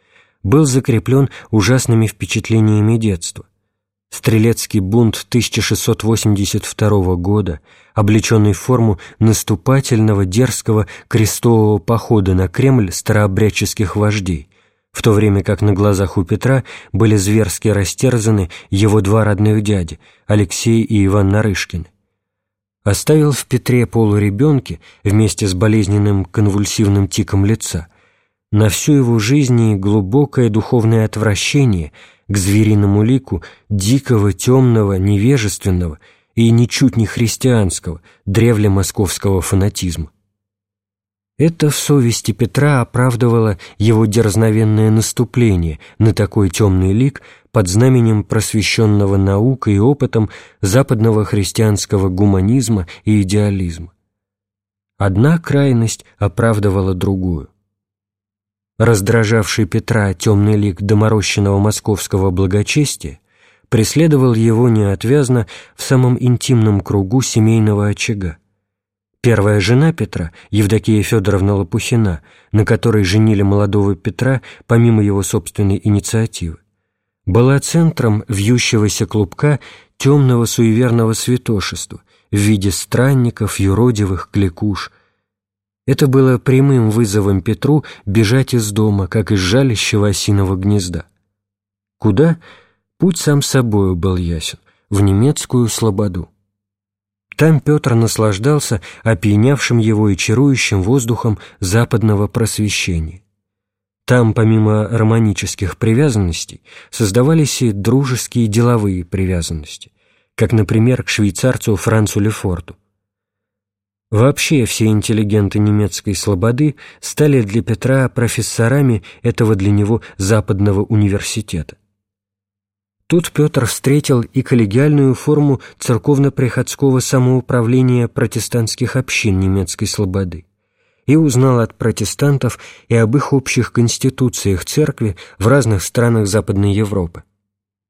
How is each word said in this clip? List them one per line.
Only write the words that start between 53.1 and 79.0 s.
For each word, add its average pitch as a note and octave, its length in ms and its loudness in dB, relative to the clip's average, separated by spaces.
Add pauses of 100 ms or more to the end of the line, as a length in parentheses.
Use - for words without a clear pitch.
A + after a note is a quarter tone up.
идеализма. F#2 720 -2 (1080)
Одна G#2+ 400 2
крайность C3+ 680 -2 (120)
оправдывала G2+ 760 0
другую. F#2 560 -4 (1300)
Раздражавший A2 840 2
Петра G#2 480 -2
тёмный G#2 420 2
лик G2+ 260 -2
доморощенного G#2 800 0
московского G2+ 720 -2
благочестия G2 880 -2 (480)
преследовал C3 680 2
его A2+ 340 2
неотвязно A2+ 800 0 (280)
в - 60 -18
самом B2+ 360 2
интимном A2+ 640 0
кругу G2+ 420 -2
семейного A2 640 2
очага. G2+ 500 -6 (840)
Первая G#2 380 2
жена B2+ 320 2
Петра, F2 420 -8 (180)
Евдокия G#2+ 500 2
Фёдоровна G2+ 540 0
Лопухина, G2+ 640 -2 (300)
на G#2+ 120 2
которой A2 400 0
женили G#2+ 380 2
молодого G2+ 540 0
Петра A#2+ 480 -4 (240)
помимо A#2 360 4
его G2+ 200 0
собственной G2+ 600 -4
инициативы, G#2 720 -2 (680)
была B2 340 2
центром B2+ 680 0
вьющегося G#2+ 800 0